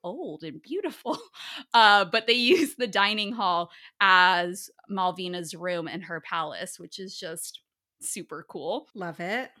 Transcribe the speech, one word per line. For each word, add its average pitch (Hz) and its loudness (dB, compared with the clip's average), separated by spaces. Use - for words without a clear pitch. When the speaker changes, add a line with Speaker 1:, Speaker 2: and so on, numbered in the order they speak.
Speaker 1:
old 190 -10
and 156 -12
beautiful." 320 -6
<laughs> - -20
Uh, 208 8
but 220 0
they 233 4
<laughs> - 4
used 269 2
the 247 0
dining 208 0
hall 175 0
as 180 6
Malvina's 180 -4
room 170 -4
in 220 -8
her 165 -10
palace, 160 -8
which - -16
is 190 -14
just 170 -12
super - -10
cool. 196 -8
Speaker 2:
Love 175 -8
it. 214 -6